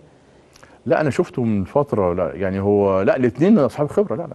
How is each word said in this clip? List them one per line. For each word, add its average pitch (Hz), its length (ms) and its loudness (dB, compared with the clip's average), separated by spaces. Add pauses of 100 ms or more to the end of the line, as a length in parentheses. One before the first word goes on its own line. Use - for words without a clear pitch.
(880)
لا، - 140 2
أنا 151 100 0
شفته 151 340 -2
من 104 200 0
فترة. 101 500 0
لا، 85 200 -4
يعني 95 260 -4
هو، 98 420 2
لا، 147 140 2
الاتنين 143 420 2
أصحاب 143 300 0
خبرة. 110 280 -2
لا، - 60 -8
لا، - 120 -12